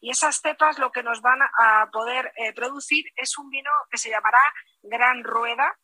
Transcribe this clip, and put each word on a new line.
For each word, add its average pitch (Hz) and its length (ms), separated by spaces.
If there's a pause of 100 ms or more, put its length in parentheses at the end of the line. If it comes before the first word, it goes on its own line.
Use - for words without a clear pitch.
Y 240 100
esas 294 300
cepas 311 380
lo 262 120
que 247 120
nos 233 180
van 247 200
a 220 500
poder, 240 460
eh, 220 160
producir 277 520 (100)
es 254 220
un 285 120
vino 277 220 (180)
que 233 80
se 226 120
llamará 220 320 (420)
Gran 240 400
Rueda 233 600